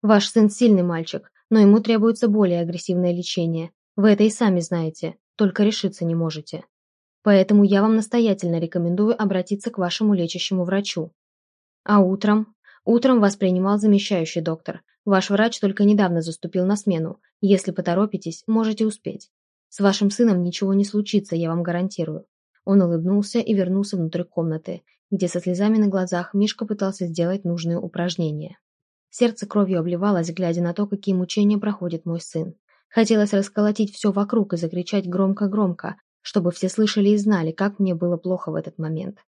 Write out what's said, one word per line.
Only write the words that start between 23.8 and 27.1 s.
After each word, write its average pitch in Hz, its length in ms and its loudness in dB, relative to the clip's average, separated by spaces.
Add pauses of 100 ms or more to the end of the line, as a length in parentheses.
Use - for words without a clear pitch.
внутрь 170 260 -4
комнаты, 165 600 -6 (280)
где 190 160 -2
со 175 140 -4
слезами 202 380 0
на 208 100 4
глазах 185 440 -4
Мишка 208 320 -2
пытался 196 420 -4
сделать 175 380 -2